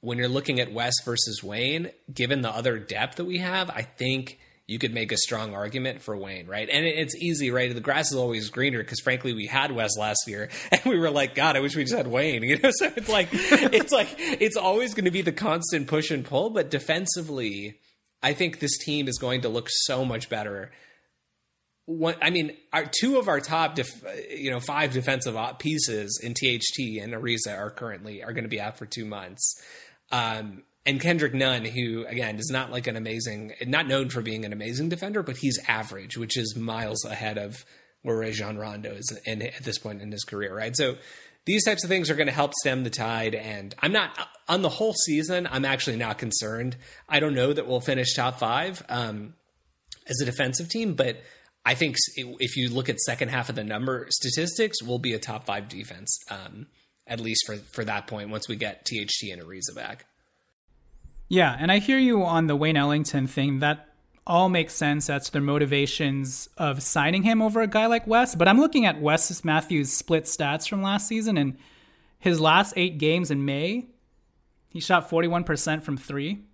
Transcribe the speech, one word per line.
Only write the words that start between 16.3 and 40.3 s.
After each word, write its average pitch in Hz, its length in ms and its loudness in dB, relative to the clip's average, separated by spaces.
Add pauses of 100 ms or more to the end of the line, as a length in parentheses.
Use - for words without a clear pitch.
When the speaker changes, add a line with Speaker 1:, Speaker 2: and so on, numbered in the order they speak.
Speaker 1:
but 202 200 0
defensively, 139 1080 -4 (420)
I 135 120 2
think 165 260 -2
this 143 180 0
team 147 320 -2
is 120 80 -4
going 127 240 -2
to 120 80 0
look 113 200 -4
so 131 360 0
much 113 240 -4
better. 107 420 -6 (1120)
What, 165 360 0
I 151 80 4
mean, 165 260 0 (160)
our, 156 140 0
two 262 340 2
of 208 80 0
our 147 140 2
top 160 340 0
def-, - 280 -6 (260)
you 135 200 -6
know, 123 120 -4
five 143 320 0
defensive 127 420 0
op-, 117 240 -6
pieces 113 640 -2
in 120 100 -6
T 131 160 2
H 120 240 0
T 110 260 -4
and 110 140 -8
Ariza 110 440 -2
are 104 120 -6
currently, 104 540 -12
are 113 80 -10
gonna 113 160 -6
be 104 140 -6
out 110 160 -8
for 113 80 -14
two 110 200 -10
months. 98 560 -6 (500)
Um, 110 520 -4 (220)
and 139 140 2
Kendrick 151 340 2
Nunn, 131 320 2
who, 117 400 -4
again, 117 320 -6
is 113 140 -4
not, 131 180 -2
like, 123 180 -4
an 113 100 -4
amazing, 110 560 -8 (120)
not 143 220 0
known 131 220 0
for 123 120 -4
being 110 220 -4
an 104 80 -6
amazing 120 380 -4
defender, 190 340 -4
but 131 140 -6
he's 131 200 0 (100)
average, 107 500 -4
which 117 200 -4
is 110 200 -4
miles 113 480 -4
ahead 107 320 -6
of 104 280 -10 (360)
where 113 160 -2
Rajon 107 400 -4
Rondo 104 340 -10
is 104 340 -6
in, 110 160 -4
at - 220 -8
this 113 140 -6
point 104 240 -10
in 104 100 -10
his 104 140 -8
career, 101 300 -6